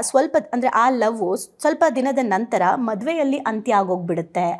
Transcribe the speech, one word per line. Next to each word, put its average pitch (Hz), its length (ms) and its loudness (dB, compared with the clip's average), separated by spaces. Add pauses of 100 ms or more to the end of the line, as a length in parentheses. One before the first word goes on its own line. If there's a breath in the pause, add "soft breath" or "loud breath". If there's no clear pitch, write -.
ಸ್ವಲ್ಪ, 277 360 2 (160)
ಅಂದ್ರೆ 247 160 0
ಆ 233 200 2
ಲವ್ 220 480 0 (220)
ಸ್ವಲ್ಪ 311 240 2 (120)
ದಿನದ 262 260 0
ನಂತರ 220 400 0 (140)
ಮದುವೆಯಲ್ಲಿ 269 640 -2
ಅಂತ್ಯ 220 380 -2
ಆಗೋಗ್ಬಿಡುತ್ತೆ. 180 840 -2